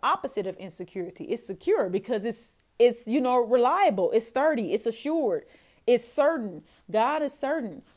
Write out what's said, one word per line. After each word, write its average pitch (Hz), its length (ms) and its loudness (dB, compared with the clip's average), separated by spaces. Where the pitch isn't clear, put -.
opposite 226 440 -4
of 185 100 -8
insecurity. 180 680 -12
It's - 180 -6
secure 208 460 -2
because 196 360 -4
it's, - 340 -10
it's, - 300 4
you 247 140 2
know, 254 160 2
reliable. 247 720 4
It's 233 160 2
sturdy. 254 460 0
It's - 120 -2
assured. 233 600 -2
It's 233 220 4
certain. 254 560 0
God 262 320 2
is 277 100 -4
certain. 262 480 -6